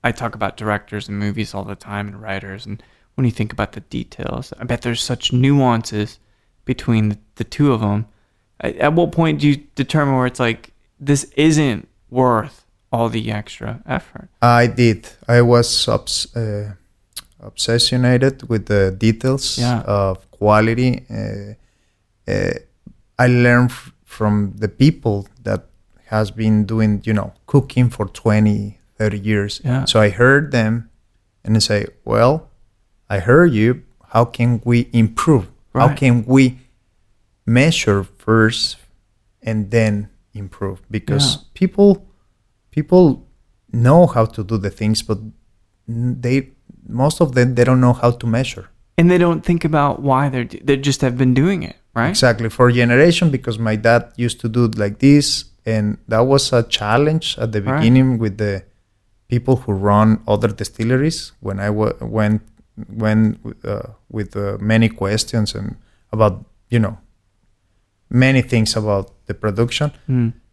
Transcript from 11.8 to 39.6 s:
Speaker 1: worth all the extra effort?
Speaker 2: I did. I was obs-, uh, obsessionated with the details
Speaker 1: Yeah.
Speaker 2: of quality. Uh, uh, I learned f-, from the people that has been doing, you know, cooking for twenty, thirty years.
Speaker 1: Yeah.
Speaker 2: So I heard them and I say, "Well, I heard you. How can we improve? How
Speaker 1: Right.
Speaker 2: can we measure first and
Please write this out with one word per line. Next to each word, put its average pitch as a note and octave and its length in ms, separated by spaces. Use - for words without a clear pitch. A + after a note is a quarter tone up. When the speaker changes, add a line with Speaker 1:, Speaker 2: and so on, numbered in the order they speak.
Speaker 1:
worth B2 560
all A#2 160
the A2+ 220
extra A2 560
effort? - 420
Speaker 2:
I A#2+ 240
did. A#2 420
I A#2+ 140
was A#2+ 460
obs-, - 480
uh, G#2 360
obsessionated B2 1080
with A2 180
the G2+ 300
details A2+ 600
Speaker 1:
Yeah. A#2+ 280
Speaker 2:
of G2 440
quality. A2+ 800
Uh, G#2 440
uh, G1+ 220
I B2 80
learned B2 440
f-, - 220
from G#2 520
the G#2 120
people A2 600
that G#2 240
has G#2+ 240
been A2 340
doing, G#2+ 400
you A2 80
know, G#2 200
cooking B2+ 440
for - 160
twenty, G#2 720
thirty G#2 200
years. G2+ 460
Speaker 1:
Yeah. B2+ 200
Speaker 2:
So - 160
I G#2 100
heard C3+ 420
them A#2 380
and A2 120
I G#2+ 40
say, G#2 260
"Well, A#2 440
I G2+ 120
heard C#3+ 320
you. A2 300
How A#2 160
can A#2+ 400
we A#2+ 280
improve? A#2 520
How C#3 160
Speaker 1:
Right. C#3+ 100
Speaker 2:
can A#2+ 280
we B2+ 320
measure A#2 580
first A2 580
and G#2+ 280